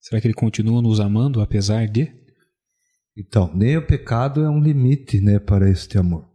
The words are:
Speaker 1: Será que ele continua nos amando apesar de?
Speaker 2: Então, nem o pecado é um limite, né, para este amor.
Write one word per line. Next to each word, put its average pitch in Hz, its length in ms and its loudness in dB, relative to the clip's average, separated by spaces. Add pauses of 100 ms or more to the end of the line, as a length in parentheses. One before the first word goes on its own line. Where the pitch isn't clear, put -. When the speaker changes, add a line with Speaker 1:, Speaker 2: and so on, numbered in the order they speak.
Speaker 1:
Será - 160 -4
que 110 80 -2
ele 110 80 0
continua 113 460 -2
nos 110 180 2
amando 110 440 0
apesar 107 440 -2
de? 113 240 -2 (1040)
Speaker 2:
Então, 95 400 -2
nem 113 220 2
o 160 100 -4
pecado 139 560 -2
é 156 60 0
um 151 100 0
limite, 139 600 0
né, 101 180 4
para 98 300 2
este 95 300 0
amor. 87 360 -2